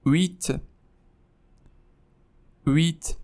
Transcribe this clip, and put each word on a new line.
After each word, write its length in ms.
ویت. 540
ویت. 580